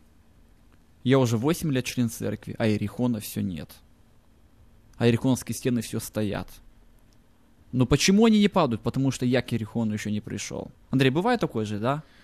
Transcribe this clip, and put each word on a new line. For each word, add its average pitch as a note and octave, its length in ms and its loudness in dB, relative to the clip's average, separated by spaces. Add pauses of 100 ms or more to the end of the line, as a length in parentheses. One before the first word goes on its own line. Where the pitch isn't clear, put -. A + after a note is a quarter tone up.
(1040)
Я C3 140 4
уже A#2+ 180 2
восемь D3+ 360 -2
лет B2+ 120 -2
член A#2+ 240 -2
церкви, - 500 -8
а A2+ 80 0
Иерихона G#2+ 540 -2
все - 220 -8
нет. E2+ 280 -6 (1300)
А A#2+ 100 2
иерихонские A#2+ 480 2
стены B2 280 -2
все - 180 -8
стоят. G2+ 480 -6 (1200)
Но B2+ 140 2
почему F#3+ 400 4
они G#3+ 160 6
не G3+ 80 6
падают? C3+ 340 0
Потому C3+ 280 0
что B2+ 160 -2
я B2 160 2
к - 100 -8
Иерихону A2 400 -2
еще G#2+ 180 -6
не G#2 120 -4
пришел. - 480 -10 (200)
Андрей, C3+ 200 4
бывает G#3 300 0
такое A2+ 260 -2
же, G#2 120 -4
да? C3+ 240 -2 (220)